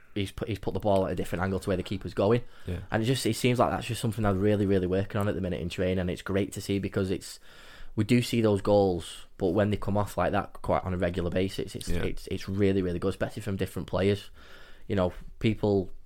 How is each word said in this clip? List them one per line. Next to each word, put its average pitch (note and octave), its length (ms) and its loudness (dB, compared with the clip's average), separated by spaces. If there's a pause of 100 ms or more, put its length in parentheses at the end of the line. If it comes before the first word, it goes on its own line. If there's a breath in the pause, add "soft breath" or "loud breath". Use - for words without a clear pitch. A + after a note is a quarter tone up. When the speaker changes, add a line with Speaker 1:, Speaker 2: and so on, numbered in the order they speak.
(140 soft breath)
Speaker 1:
he's G2 160 -2
put, - 180 -8
he's G#2 100 -4
put - 160 -4
the F#2 60 -2
ball G2 260 2
at - 60 -2
a - 20 -2
different F2+ 280 -2
angle F#2+ 160 0
to G2+ 120 -4
where F#2 80 2
the F2+ 40 -2
keeper's F#2 300 -6
going. A2+ 300 4 (240 loud breath)
Speaker 2:
Yeah. F2 140 -4 (100)
Speaker 1:
And A2 120 0
it A2 40 0
just, B2+ 180 0
it A2+ 100 2
seems B2 240 2
like F#2+ 120 6
that's F#2 160 -4
just A2+ 160 -6
something A2 220 -2
they're G2+ 100 4
really, G#2 320 4
really F#2+ 200 2
working F#2+ 340 0
on G2+ 60 0
at G2 80 0
the C#2 60 -4
minute F2+ 220 -4
in F2 80 -4
training, F#2 300 0
and F2+ 100 0
it's - 120 -4
great G2 300 0
to - 80 -8
see G2+ 180 0
because G2 320 0
it's, - 300 -6 (560 loud breath)
we G#2+ 80 2
do B2 160 4
see A#2 220 0
those G#2 180 4
goals, G2 680 2 (120)
but G2 100 2
when G2+ 220 4
they G2+ 80 0
come G2+ 180 -2
off G2+ 220 -2
like E2+ 140 2
that G2 280 -2
quite - 240 0
on F#2 80 -2
a F2+ 60 -2
regular F2 320 0
basis, F#2+ 440 -2
it's, - 140 -10
Speaker 2:
Yeah. E2+ 140 2
Speaker 1:
it's, F#2+ 280 -4
it's - 160 -6
really, G2 360 2
really F2 160 -2
good, F#2+ 100 0
especially - 340 -4
from G2 140 -4
different F#2 320 -4
players. G2 400 2 (580 loud breath)
You G#2 100 -2
know, F2+ 180 2 (240)
people G#2 500 2 (180)